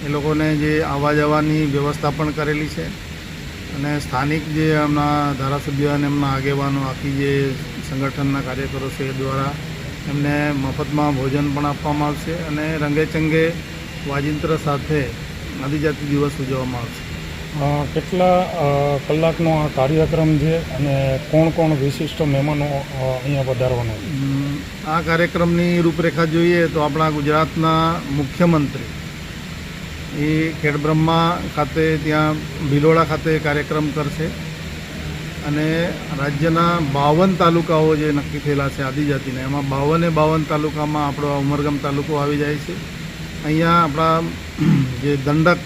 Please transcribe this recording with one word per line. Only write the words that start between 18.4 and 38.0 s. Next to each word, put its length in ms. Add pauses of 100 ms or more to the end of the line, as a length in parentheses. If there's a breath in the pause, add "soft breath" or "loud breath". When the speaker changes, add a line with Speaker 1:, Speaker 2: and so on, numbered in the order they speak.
Speaker 2:
અ, 580 (100)
કલાકનો 420
આ 180
કાર્યક્રમ 680
છે 200
અને 640 (100)
કોણ 200
કોણ 240
વિશિષ્ટ 480
મહેમાનો, 420
અ, 380 (220)
અહીંયા 180
પધારવાના 520
છે? 160
Speaker 1:
અમ, 480 (280)
આ 140
કાર્યક્રમની 800
રૂપરેખા 440
જોઈએ 420
તો 140
આપણા 300
ગુજરાતના 880 (100)
મુખ્યમંત્રી 720 (1400)
એ 280 (100)
ખેડબ્રહ્મા 760 (180)
ખાતે, 400
ત્યાં 380 (360)
ભિલોડા 340
ખાતે 340
કાર્યક્રમ 520
કરશે 360 (1200)
અને 460 (260)
રાજ્યના 600 (140)
બાવન 420
તાલુકાઓ 640
જે 160